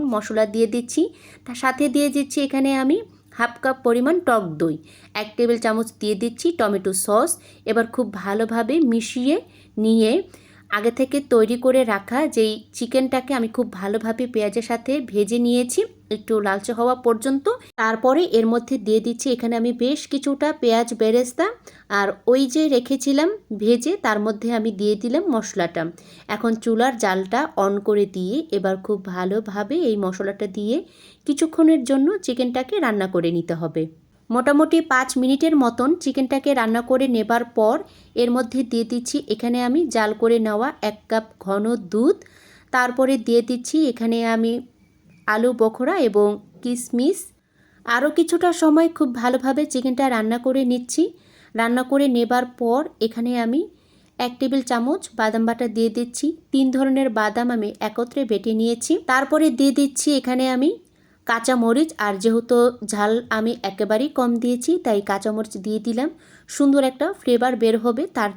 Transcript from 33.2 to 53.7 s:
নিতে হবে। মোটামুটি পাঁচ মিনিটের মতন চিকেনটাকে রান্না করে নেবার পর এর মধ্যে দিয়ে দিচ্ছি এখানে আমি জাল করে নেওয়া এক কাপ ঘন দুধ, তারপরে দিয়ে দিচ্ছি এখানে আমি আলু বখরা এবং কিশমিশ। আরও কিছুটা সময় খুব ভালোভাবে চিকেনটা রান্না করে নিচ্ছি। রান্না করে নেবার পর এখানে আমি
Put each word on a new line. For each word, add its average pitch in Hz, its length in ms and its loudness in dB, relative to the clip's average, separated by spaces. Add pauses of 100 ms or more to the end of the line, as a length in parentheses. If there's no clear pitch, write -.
নিতে 170 240 -4
হবে। 160 280 -4 (460)
মোটামুটি 294 480 2 (140)
পাঁচ 254 260 0
মিনিটের 269 380 2
মতন 240 340 2 (100)
চিকেনটাকে 269 540 -2
রান্না 226 280 0
করে 262 260 0
নেবার 233 360 0 (120)
পর 220 200 4 (400)
এর 240 160 2
মধ্যে 247 320 -2
দিয়ে 233 220 -2
দিচ্ছি 240 320 -4 (100)
এখানে 240 360 -2
আমি 247 240 0
জাল 220 320 0
করে 226 200 4
নেওয়া 220 280 0 (140)
এক 208 160 -4 (100)
কাপ 220 180 -2 (140)
ঘন 196 240 -2 (280)
দুধ, 247 260 2 (560)
তারপরে 254 440 2
দিয়ে 233 240 2
দিচ্ছি 247 360 -2 (100)
এখানে 233 300 0 (180)
আমি 226 160 2 (760)
আলু 226 260 2
বখরা 226 460 0
এবং 208 300 4 (300)
কিশমিশ। 247 600 -2 (680)
আরও 247 260 2
কিছুটা 339 420 2
সময় 330 440 4
খুব 294 180 2
ভালোভাবে 254 500 0
চিকেনটা 262 440 -2
রান্না 226 300 0
করে 262 260 0
নিচ্ছি। 247 380 0 (520)
রান্না 233 280 2
করে 277 240 2
নেবার 247 380 2 (140)
পর 240 220 2 (200)
এখানে 233 380 -2
আমি 233 220 0 (580)